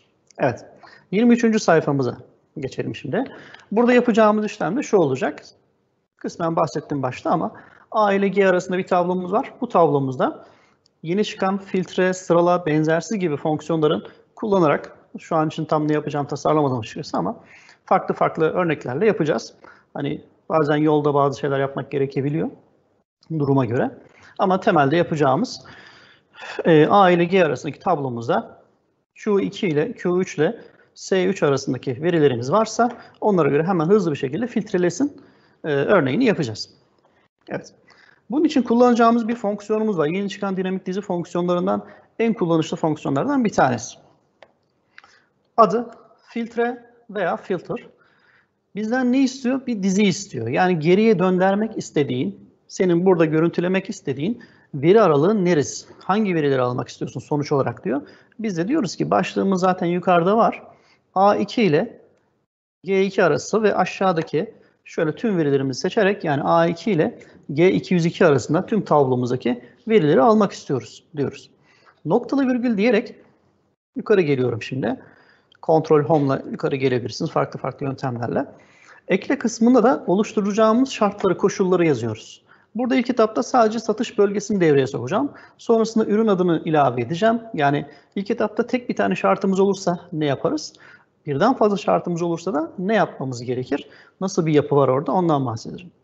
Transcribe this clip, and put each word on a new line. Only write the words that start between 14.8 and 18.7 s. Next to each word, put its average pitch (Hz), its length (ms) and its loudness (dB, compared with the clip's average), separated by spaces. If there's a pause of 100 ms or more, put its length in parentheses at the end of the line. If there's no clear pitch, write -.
şu - 180 -4
an 156 120 0
için 156 160 -6
tam 151 240 0
ne 151 40 2
yapacağım 147 340 -4
tasarlamadım 147 520 0
açıkçası - 380 -10
ama 214 240 -4 (440)
farklı 185 300 0
farklı 160 300 0
örneklerle 156 640 -2